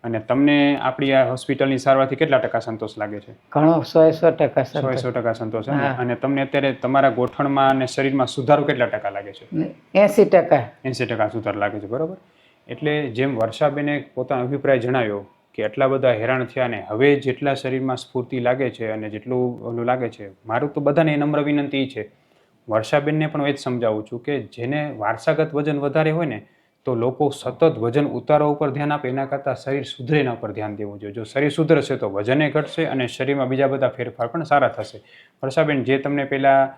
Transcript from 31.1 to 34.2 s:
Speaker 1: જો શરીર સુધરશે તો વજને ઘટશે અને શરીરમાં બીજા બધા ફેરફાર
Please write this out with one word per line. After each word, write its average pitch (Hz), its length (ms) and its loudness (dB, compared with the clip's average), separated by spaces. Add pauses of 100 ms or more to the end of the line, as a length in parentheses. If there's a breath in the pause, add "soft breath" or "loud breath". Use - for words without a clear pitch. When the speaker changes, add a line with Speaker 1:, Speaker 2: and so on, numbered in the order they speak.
Speaker 1:
જો 110 120 -10
શરીર 143 240 0
સુધરશે 151 480 2
તો 110 140 -4
વજને 131 400 0
ઘટશે 151 340 -2
અને 127 220 -2
શરીરમાં 135 420 -2
બીજા 135 180 2
બધા 135 220 0
ફેરફાર 117 380 -6